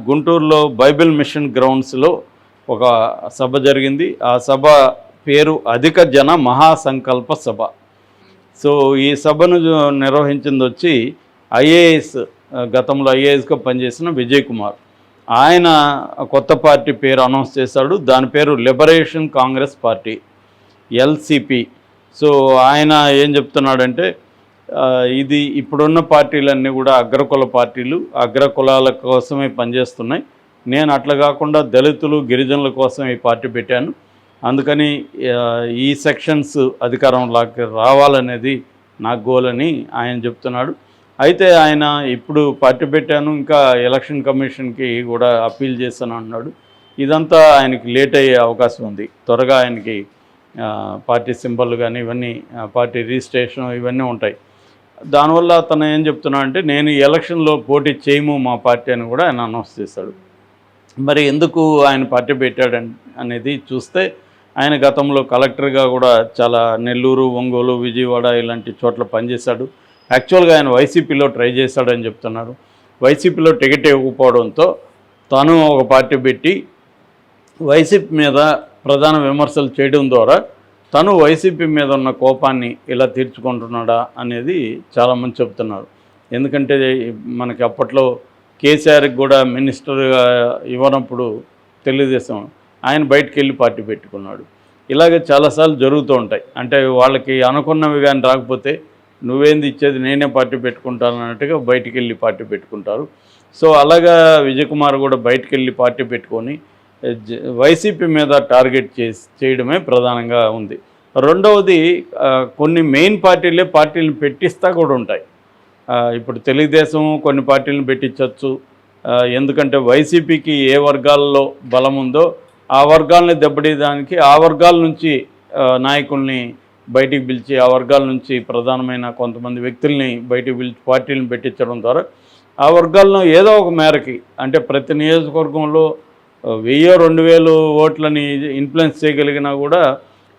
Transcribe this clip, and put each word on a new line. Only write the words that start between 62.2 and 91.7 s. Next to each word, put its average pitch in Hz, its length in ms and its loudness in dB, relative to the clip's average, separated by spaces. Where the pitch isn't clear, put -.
పెట్టాడు 127 440 -2
అనేది 120 420 -8
చూస్తే, 185 400 -6
ఆయన 143 160 0
గతంలో 139 480 0
కలెక్టర్గా 135 640 0
కూడా 123 420 2
చాలా 117 360 2
నెల్లూరు, 123 460 -2
ఒంగోలు, 123 500 -2
విజయవాడ 123 520 -4
ఇలాంటి 117 460 -2
చోట్ల 120 180 -2
పనిచేశాడు. 120 640 -6
యాక్చువల్గా 170 440 4
ఆయన 143 120 2
వైసీపీలో 143 580 2
ట్రై 123 240 -2
చేశాడని 123 540 -2
చెప్తున్నారు. 113 500 -10
వైసీపీలో 160 500 2
టికెట్ 139 340 0
ఇవ్వకపోవడంతో 131 920 2
తను 156 340 4
ఒక 135 240 2
పార్టీ 131 260 4
పెట్టి 131 480 -2
వైసీపీ 160 540 2
మీద 147 180 0
ప్రధాన 147 340 2
విమర్శలు 143 520 -2
చేయడం 139 300 0
ద్వారా 127 320 4
తను 185 240 4
వైసీపీ 160 480 2
మీద 151 240 -2
ఉన్న 131 200 -2
కోపాన్ని 131 640 -2
ఇలా 131 180 0
తీర్చుకుంటున్నాడా 120 1000 -6
అనేది 120 640 -8
చాలామంది 123 420 -2
చెప్తున్నారు. 107 460 -8
ఎందుకంటే, 135 420 -4
మనకి 120 380 -6
అప్పట్లో 127 540 -2
కేసీఆర్కి 147 540 4
కూడా 135 280 2
మినిస్టర్గా 127 1200 -2
ఇవ్వనప్పుడు 123 760 -4